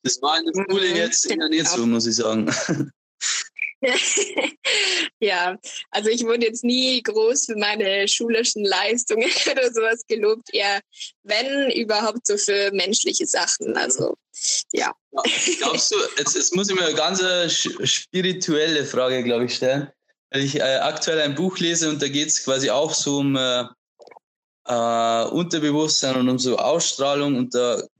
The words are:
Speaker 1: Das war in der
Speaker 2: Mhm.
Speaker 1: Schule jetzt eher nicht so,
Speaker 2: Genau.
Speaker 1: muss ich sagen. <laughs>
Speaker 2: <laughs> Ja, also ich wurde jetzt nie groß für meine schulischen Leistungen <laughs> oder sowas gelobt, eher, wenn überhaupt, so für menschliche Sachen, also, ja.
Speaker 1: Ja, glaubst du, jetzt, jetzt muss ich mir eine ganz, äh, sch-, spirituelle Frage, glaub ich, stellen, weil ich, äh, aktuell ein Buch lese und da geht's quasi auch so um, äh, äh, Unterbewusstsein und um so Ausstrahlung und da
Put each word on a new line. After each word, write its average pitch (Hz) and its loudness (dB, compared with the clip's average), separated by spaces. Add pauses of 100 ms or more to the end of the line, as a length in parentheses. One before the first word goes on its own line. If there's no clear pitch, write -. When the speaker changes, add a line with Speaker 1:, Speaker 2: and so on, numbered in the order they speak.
Speaker 1:
Das - -2
war 151 2
in 165 -2
der 160 -2
Speaker 2:
Mhm. 196 0
Speaker 1:
Schule 190 2
jetzt 170 0
eher 165 0
nicht 156 0
so, 117 0
Speaker 2:
Genau. 117 4
Speaker 1:
muss 117 2
ich 113 0
sagen. 110 0
<laughs> - -2 (880)
Speaker 2:
<laughs> - -2 (640)
Ja, 185 0 (340)
also 208 0
ich 240 0
wurde 233 2
jetzt 226 -2
nie 254 2
groß 226 2
für 226 -6
meine 202 0
schulischen 233 0
Leistungen 214 0
<laughs> 330 0
oder 254 2
sowas 226 0
gelobt, 220 0
eher, 202 0 (440)
wenn 262 0
überhaupt, 220 -2
so 208 0
für 202 0
menschliche - 0
Sachen, - -2
also, - 0 (560)
ja. - -2 (180)
Speaker 1:
Ja, - -2 (380)
glaubst - 0
du, 214 0 (220)
jetzt, 143 -2
jetzt 170 0
muss 202 0
ich 190 0
mir 180 0
eine 151 0
ganz, 175 0
äh, 180 2
sch-, - -2
spirituelle 165 0
Frage, 127 0
glaub 117 2
ich, 123 -2
stellen, 139 0 (400)
weil 139 -2
ich, 139 -2
äh, 131 2
aktuell 156 0
ein 143 0
Buch 185 -2
lese 170 0
und 147 -2
da 143 0
geht's 143 -2
quasi 131 0
auch 151 2
so 143 0
um, 139 2
äh, 127 0 (1040)
äh, 117 2
Unterbewusstsein 151 0
und 127 2
um 127 2
so 123 0
Ausstrahlung 143 0
und 123 -2
da 120 2 (180)